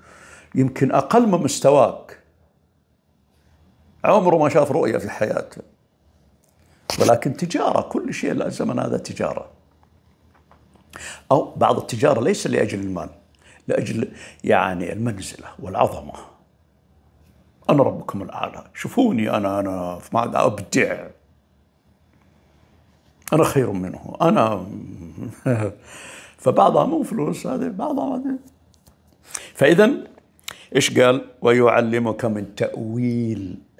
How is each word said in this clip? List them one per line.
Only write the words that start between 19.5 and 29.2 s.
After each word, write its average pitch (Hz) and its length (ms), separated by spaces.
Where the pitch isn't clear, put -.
أنا 92 400
ما 117 320
أبدع، 92 600
أنا 156 100
خير 131 280
منه، 92 500
أنا". 110 460
<laughs> 113 280
فبعضها - 480
مو 311 180
فلوس - 440
هذه، 254 200
بعضها 269 420
ما 262 60
أدري. 262 220